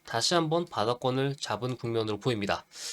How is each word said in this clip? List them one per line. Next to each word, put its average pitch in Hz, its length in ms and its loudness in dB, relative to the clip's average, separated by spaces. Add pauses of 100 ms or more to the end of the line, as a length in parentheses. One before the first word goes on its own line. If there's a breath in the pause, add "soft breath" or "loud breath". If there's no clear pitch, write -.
다시 113 300 2
한번 165 300 2
바닥권을 127 680 0
잡은 120 400 -4
국면으로 110 460 -2
보입니다. 101 440 0 (280 loud breath)